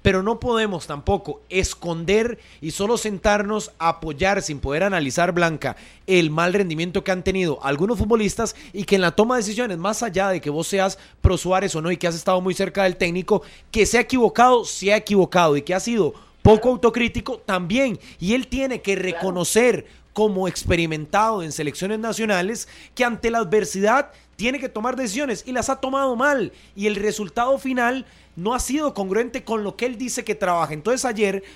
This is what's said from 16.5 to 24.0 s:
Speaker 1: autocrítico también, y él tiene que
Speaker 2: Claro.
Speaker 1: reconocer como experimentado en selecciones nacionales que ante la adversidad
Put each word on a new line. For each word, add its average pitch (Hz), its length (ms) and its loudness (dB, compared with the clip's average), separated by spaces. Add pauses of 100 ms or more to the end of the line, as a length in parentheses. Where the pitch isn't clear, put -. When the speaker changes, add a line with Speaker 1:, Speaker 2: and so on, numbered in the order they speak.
Speaker 1:
autocrítico 233 680 0
también, 196 640 -2 (200)
y 185 140 0
él 254 140 0
tiene 262 340 -4
que 196 140 0
Speaker 2:
Claro. 180 220 -2
Speaker 1:
reconocer 180 840 0 (120)
como 190 360 0
experimentado 170 920 0
en 156 120 -8
selecciones 180 440 -4
nacionales 214 680 -2 (280)
que 247 100 2
ante 226 260 -2
la 233 60 -2
adversidad 214 760 0 (240)